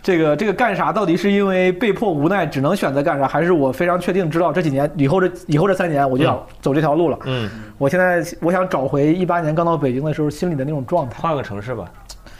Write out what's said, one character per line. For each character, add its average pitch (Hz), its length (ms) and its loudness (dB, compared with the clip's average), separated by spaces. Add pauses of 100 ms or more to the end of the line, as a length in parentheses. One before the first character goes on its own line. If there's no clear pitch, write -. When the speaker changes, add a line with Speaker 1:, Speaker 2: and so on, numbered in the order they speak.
Speaker 1:
这 185 160 0
个， 156 200 2
这 220 100 -2
个 202 60 0
干 208 220 0
啥 160 180 0
到 202 120 0
底 170 120 2
是 202 140 0
因 202 140 2
为 185 280 2
被 196 200 0
迫 208 160 0
无 151 200 0
奈 190 180 0
只 143 140 -4
能 151 140 2
选 160 200 -2
择 143 80 0
干 147 160 0
啥， 135 80 0
还 147 160 0
是 175 100 2
我 135 200 2
非 175 120 -2
常 175 140 2
确 180 140 -2
定 180 180 0
知 151 80 0
道 170 140 2
这 180 100 0
几 156 80 0
年， 135 260 0
以 139 120 2
后 185 120 4
这， 180 80 2 (200)
以 147 100 2
后 180 80 4
这 190 80 2
三 180 160 -2
年 139 180 2
我 131 80 0
就 143 80 2
想 135 160 0 (200)
走 143 120 0
这 147 80 2
条 151 140 2
路 165 160 2
了？ - 140 -4
Speaker 2:
嗯。 123 280 -4
嗯。 110 100 -14 (140)
Speaker 1:
我 139 120 0
现 180 100 0
在， 180 260 2 (160)
我 165 120 0
想 185 140 0
找 139 200 -2
回 147 260 2
一 180 140 0
八 175 140 0
年 156 120 -2
刚 170 140 0
到 165 100 2
北 139 160 0
京 131 120 -2
的 151 100 -2
时 156 80 -2
候 151 80 0
心 165 220 -4
里 - 20 -2
的 131 100 -4
那 147 60 -4
种 139 160 -4
状 160 220 -2
态。 107 120 -12
Speaker 2:
换 160 140 -2
个 135 80 -4
城 101 180 -8
市 120 140 -8
吧。 92 160 -10 (500)